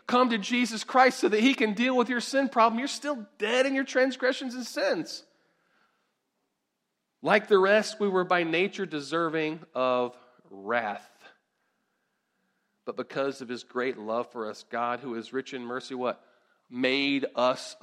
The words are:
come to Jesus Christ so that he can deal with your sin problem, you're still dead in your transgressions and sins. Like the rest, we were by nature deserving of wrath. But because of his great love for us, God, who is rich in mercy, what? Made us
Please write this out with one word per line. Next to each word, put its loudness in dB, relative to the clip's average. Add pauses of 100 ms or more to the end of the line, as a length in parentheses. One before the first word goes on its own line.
come 4
to 0
Jesus -2
Christ 4
so 4
that 2
he 6
can 2
deal 0
with 2
your -2
sin 0
problem, 4
you're -4
still -6 (120)
dead 2
in 0
your 0
transgressions 0
and -10
sins. -4 (2000)
Like 4
the 8
rest, 2
we 2
were 2
by 2
nature -2
deserving -4 (140)
of 0 (340)
wrath. -4 (1800)
But -10
because -6
of -14
his -10
great -6
love -6
for -8
us, -16
God, -4
who -10
is -10
rich -8
in -10
mercy, -10
what? -6 (460)
Made 0
us 0